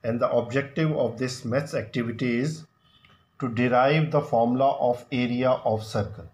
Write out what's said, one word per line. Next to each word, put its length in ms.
and 160
the 100
objective 640
of 220
this 260
maths 300
activity 640
is 300
to 100
derive 600
the 100
formula 580
of 320
area 380
of 340
circle. 500